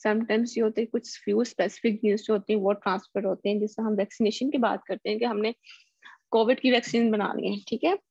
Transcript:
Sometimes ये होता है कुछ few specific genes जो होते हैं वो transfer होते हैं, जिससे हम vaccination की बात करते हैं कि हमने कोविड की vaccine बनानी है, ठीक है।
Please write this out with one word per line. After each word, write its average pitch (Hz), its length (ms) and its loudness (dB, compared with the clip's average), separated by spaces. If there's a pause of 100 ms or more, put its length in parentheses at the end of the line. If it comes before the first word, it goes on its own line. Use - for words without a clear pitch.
Sometimes 220 500 0
ये 233 40 0
होता 220 200 0
है 233 60 -2
कुछ - 380 -6
few 208 200 2
specific 214 520 -2
genes 214 260 0
जो 220 120 0
होते 202 180 -2
हैं 214 80 2
वो 196 120 2
transfer 202 520 -4
होते 190 240 -2
हैं, 208 100 0
जिससे 214 240 -4
हम 214 120 0
vaccination 214 560 -2
की 294 80 0
बात 208 260 0
करते 208 260 -6
हैं 214 80 -2
कि 233 60 -2
हमने 220 300 -2 (760)
कोविड 226 300 4
की 254 100 4
vaccine 233 400 2
बनानी 208 400 -2
है, 202 180 -6
ठीक 233 160 -2
है। 359 140 2 (120)